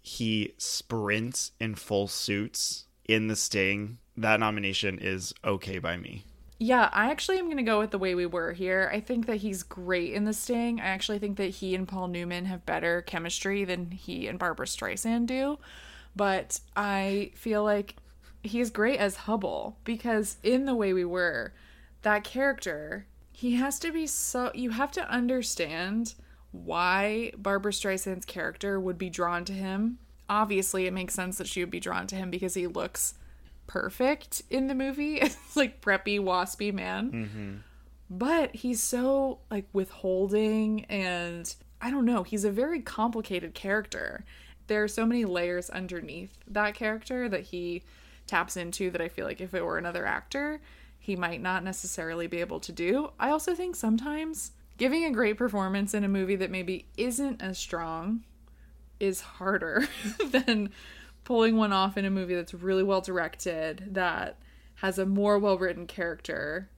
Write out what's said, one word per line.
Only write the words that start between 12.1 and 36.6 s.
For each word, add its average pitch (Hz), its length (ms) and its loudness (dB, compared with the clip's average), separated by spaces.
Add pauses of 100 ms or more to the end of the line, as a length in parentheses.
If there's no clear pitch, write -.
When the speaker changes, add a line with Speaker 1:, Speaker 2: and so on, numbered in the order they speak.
Speaker 2:
have 185 180 -6
better 170 380 2
chemistry 190 600 -2
than 180 260 -4
he 180 380 -6
and 180 100 -6
Barbra 175 280 -2
Streisand 226 600 0
do. 269 320 0 (580)
But 196 440 0 (160)
I 196 580 2
feel 214 300 0
like 208 320 2 (480)
he's 226 260 0
great 220 300 4
as 196 160 2
Hubble, 208 680 -2
because 226 600 0
in 254 200 6
The 262 120 2
Way 202 160 2
We 180 120 4
Were, 170 480 0 (500)
that 208 220 4
character, 196 840 -2 (260)
he 240 240 0
has 269 240 2
to 330 100 -2
be 320 160 0
so, - 480 -2
you 240 160 -2
have 262 220 0
to 359 180 -4
understand 226 1040 0 (380)
why 185 840 2
Barbra 196 360 2
Streisand's 190 540 -2
character 185 520 -2
would 185 180 -2
be 175 140 -4
drawn 175 360 0
to 196 60 -6
him. 196 460 0 (300)
Obviously, 196 580 4
it 185 60 0
makes 185 220 -4
sense 185 240 -2
that 185 100 -4
she - 120 -2
would 175 100 -2
be 175 100 -4
drawn 180 260 -2
to 190 80 -6
him 185 160 -4
because 180 240 -2
he 180 140 0
looks - 460 -2 (520)
perfect - 840 -2
in 262 180 2
the 277 60 -2
movie. 277 440 -2
<laughs> - 20 2
It's - 360 0
like 277 240 2
preppy, 202 400 2
waspy 190 520 0